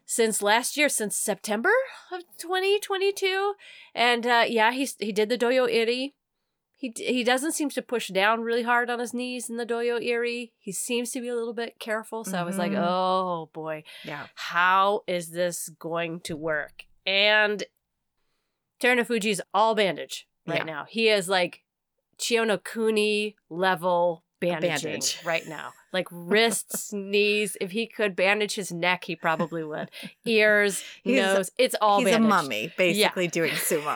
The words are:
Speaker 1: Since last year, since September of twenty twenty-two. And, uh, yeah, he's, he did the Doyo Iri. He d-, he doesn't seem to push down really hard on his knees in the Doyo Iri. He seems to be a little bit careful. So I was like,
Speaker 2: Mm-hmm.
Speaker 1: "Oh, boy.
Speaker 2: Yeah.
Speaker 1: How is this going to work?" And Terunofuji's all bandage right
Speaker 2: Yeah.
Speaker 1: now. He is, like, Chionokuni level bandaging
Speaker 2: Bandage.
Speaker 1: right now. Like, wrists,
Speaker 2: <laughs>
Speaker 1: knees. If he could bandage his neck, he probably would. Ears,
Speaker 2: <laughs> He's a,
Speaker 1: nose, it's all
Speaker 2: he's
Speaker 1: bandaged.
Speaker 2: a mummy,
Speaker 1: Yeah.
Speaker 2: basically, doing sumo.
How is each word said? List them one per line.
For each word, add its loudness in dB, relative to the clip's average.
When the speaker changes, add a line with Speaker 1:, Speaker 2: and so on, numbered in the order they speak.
Speaker 1:
Since 0
last 2
year, 4
since -2
September -2
of -8
twenty 2
twenty-two. 0
And, 2
uh, 4
yeah, 4
he's, -4
he -2
did 2
the 0
Doyo 2
Iri. 0
He -8
d-, -10
he 0
doesn't 0
seem -2
to -4
push -6
down 2
really -2
hard 2
on -2
his -6
knees -6
in -8
the -4
Doyo -2
Iri. -4
He -10
seems -4
to -6
be -8
a -4
little -4
bit -8
careful. -6
So -6
I -2
was -6
like, -2
Speaker 2:
Mm-hmm. 0
Speaker 1:
"Oh, 0
boy. -8
Speaker 2:
Yeah. -10
Speaker 1:
How 2
is -4
this -4
going -4
to -8
work?" -4
And 4
Terunofuji's 0
all 4
bandage -2
right -2
Speaker 2:
Yeah. -2
Speaker 1:
now. -8
He 0
is, 2
like, 0
Chionokuni 0
level 0
bandaging -2
Speaker 2:
Bandage. -4
Speaker 1:
right -2
now. -10
Like, -2
wrists, 0
Speaker 2:
<laughs> -
Speaker 1:
knees. 0
If -6
he -4
could -4
bandage 0
his -8
neck, 0
he -8
probably -2
would. -8
Ears, 4
Speaker 2:
<laughs> -20
He's 2
a, 4
Speaker 1:
nose, 0
it's 2
all 6
Speaker 2:
he's 4
Speaker 1:
bandaged. 6
Speaker 2:
a 6
mummy, 2
Speaker 1:
Yeah. -6
Speaker 2:
basically, 2
doing 0
sumo. -2